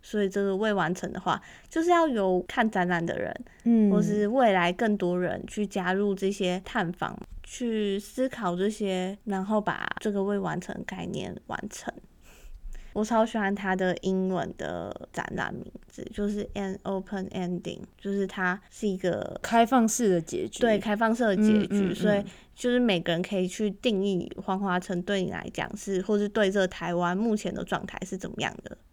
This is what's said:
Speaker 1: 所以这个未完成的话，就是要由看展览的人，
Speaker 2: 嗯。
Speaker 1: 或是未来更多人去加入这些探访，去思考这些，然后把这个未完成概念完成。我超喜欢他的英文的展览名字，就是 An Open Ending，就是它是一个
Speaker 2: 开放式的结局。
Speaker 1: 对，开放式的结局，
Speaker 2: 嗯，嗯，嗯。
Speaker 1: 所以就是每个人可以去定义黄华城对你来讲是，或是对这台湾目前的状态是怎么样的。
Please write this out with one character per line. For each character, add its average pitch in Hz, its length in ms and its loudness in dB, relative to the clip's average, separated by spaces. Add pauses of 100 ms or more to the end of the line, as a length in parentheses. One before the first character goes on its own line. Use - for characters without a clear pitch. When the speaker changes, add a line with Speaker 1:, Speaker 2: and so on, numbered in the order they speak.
Speaker 1:
所 208 220 -2
以 196 60 2
这 202 120 0
个 196 140 0
未 214 160 2
完 180 240 2
成 - 160 -8
的 - 80 -8
话， - 220 -2 (280)
就 320 140 0
是 339 60 0
要 339 180 6
由 190 400 2
看 226 220 2
展 185 180 2
览 175 180 0
的 - 140 -2
人， - 160 -4 (300)
Speaker 2:
嗯。 226 260 6
Speaker 1:
或 185 100 6
是 208 260 2
未 233 260 6
来 175 180 4
更 214 240 2
多 180 240 0
人 123 280 -2
去 208 200 -4
加 185 240 -2
入 196 240 2
这 190 160 0
些 185 320 0
探 185 300 -2
访， - 240 -6 (260)
去 214 560 -2
思 254 300 -2
考 202 260 -4
这 190 140 2
些， 190 560 -2
然 190 200 -2
后 214 140 2
把 208 260 -4 (140)
这 - 100 -2
个 202 140 0
未 202 160 0
完 175 220 -2
成 - 140 -10 (100)
概 185 200 -8
念 92 300 -6 (120)
完 - 120 -6 (100)
成。 - 240 -10 (1000)
我 208 100 -2
超 220 220 4
喜 226 120 -4
欢 202 160 0
他 196 220 0
的 185 260 2
英 185 280 0
文 185 280 -2
的 85 540 -6
展 - 240 -6
览 - 180 -4
名 - 160 -10 (180)
字， - 260 -14
就 202 160 -2
是 208 140 -2 (120)
An 196 280 -4
Open 190 440 -6
Ending， 175 540 -6 (160)
就 - 120 -8
是 196 160 0
它 185 340 -2 (120)
是 - 160 -4
一 190 100 0
个 175 460 -2
Speaker 2:
开 233 220 4
放 240 220 6
式 220 220 2
的 175 120 4
结 - 260 -4
局。 - 140 -4
Speaker 1:
对， 220 180 4
开 208 160 -2
放 226 180 2
式 240 100 0
的 208 120 4
结 214 80 4
局， 214 260 6
Speaker 2:
嗯， 202 200 2
嗯， - 20 -2
嗯。 180 40 -2
Speaker 1:
所 185 200 4
以 202 80 0 (320)
就 247 160 0
是 247 80 4
每 220 220 4
个 175 100 0
人 170 100 2
可 196 160 -2
以 185 80 2
去 208 240 -2
定 202 340 0
义 196 280 0 (100)
黄 190 160 -2
华 190 220 0
城 180 220 -4
对 196 200 0
你 180 80 -2
来 87 240 -8
讲 - 220 -4
是， 196 280 -2
或 208 140 2
是 208 120 2
对 208 200 4
这 196 160 4
台 175 300 -4
湾 175 200 2
目 214 200 2
前 208 180 -2
的 - 100 -4
状 - 220 -4
态 - 200 -10
是 190 120 -8
怎 - 140 -8
么 - 60 -12
样 - 260 -4
的。 - 140 -14 (140)